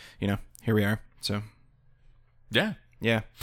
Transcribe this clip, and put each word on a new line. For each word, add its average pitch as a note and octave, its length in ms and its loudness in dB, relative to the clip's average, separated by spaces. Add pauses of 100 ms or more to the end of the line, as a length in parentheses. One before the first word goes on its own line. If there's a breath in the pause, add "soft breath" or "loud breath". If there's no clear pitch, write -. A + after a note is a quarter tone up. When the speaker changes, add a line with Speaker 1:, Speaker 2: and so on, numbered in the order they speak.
(200 loud breath)
Speaker 1:
you G2+ 80 0
know, G2 80 0 (240)
here A2+ 140 0
we G#2+ 100 4
are. G#2+ 160 0 (220)
So, G#2 180 -4 (1080)
Speaker 2:
Yeah. F#3 240 2 (260)
Speaker 1:
yeah. A2 220 2 (200 loud breath)